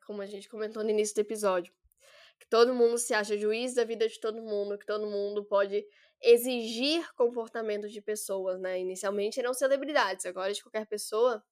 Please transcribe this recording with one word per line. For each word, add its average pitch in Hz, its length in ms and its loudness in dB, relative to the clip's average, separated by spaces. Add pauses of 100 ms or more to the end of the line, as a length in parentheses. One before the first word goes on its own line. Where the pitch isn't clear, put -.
como 208 140 -8
a 196 40 -6
gente 202 220 -12
comentou 220 340 -6
no 220 80 0
início 214 240 2
do 220 60 0
episódio, 208 540 0 (640)
que - 80 -20
todo 240 260 6
mundo 233 240 4
se 233 160 0
acha 208 240 0
juiz 226 360 0
da 240 100 2
vida 226 240 0
de 220 100 -6
todo 226 240 -6
mundo, 202 360 -4
que - 80 -20
todo 214 240 -4
mundo 202 340 -4
pode 202 420 0 (360)
exigir 240 920 4
comportamento 220 720 -2
de 214 120 -12
pessoas, 190 600 -4
né? 185 180 -4
Inicialmente 202 600 -2
eram 247 140 -2
celebridades, 269 720 0
agora 185 260 -4
é - 20 -6
de - 100 -8
qualquer 220 240 -6
pessoa. 220 640 0